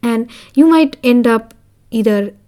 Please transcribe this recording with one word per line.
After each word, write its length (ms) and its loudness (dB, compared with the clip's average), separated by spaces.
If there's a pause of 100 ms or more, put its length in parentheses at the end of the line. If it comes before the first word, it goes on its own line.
And 280 -4 (260)
you 100 4
might 380 2
end 240 2
up 260 -4 (380)
either 420 -4 (140)